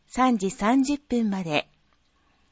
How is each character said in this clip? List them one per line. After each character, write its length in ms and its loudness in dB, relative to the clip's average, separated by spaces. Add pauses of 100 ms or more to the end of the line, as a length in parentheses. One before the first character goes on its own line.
三 320 0
時 140 -4
三 320 2
十 160 -2
分 320 -2
ま 100 -4
で。 260 -2 (840)